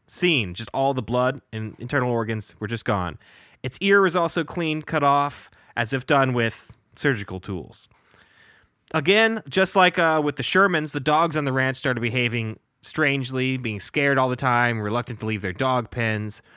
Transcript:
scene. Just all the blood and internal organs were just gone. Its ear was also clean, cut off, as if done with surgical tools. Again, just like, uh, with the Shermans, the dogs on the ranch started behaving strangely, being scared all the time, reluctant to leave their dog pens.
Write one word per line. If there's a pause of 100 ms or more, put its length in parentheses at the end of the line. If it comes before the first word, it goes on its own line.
scene.
Just
all
the
blood (100)
and
internal
organs
were
just
gone. (460)
Its
ear
was
also
clean,
cut
off, (260)
as
if
done
with (180)
surgical
tools. (1040)
Again,
just
like,
uh,
with
the
Shermans,
the
dogs
on
the
ranch
started
behaving (220)
strangely,
being
scared
all
the
time,
reluctant
to
leave
their
dog
pens. (160)